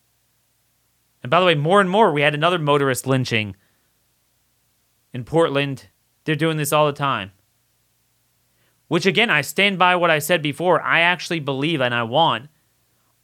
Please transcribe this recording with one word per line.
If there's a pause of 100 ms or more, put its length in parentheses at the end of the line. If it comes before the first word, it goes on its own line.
(1200)
And
by
the
way,
more
and
more,
we
had
another
motorist
lynching (1600)
in
Portland. (340)
They're
doing
this
all
the
time. (1500)
Which,
again,
I
stand
by
what
I
said
before.
I
actually
believe,
and
I
want, (760)